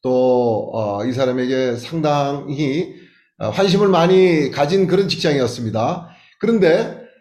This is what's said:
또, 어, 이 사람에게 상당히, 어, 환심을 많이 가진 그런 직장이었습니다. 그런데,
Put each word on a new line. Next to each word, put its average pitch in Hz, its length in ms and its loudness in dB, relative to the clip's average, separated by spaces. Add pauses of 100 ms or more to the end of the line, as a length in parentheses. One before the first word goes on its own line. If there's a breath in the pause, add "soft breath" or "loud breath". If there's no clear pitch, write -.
또, 127 720 0
어, 104 300 -4
이 127 80 -4
사람에게 127 640 -2
상당히, 143 1160 -4 (440 loud breath)
어, 107 120 -6
환심을 196 380 2
많이 175 640 4
가진 165 380 0
그런 190 200 0
직장이었습니다. 127 1000 -2 (300 loud breath)
그런데, 226 600 2 (200 loud breath)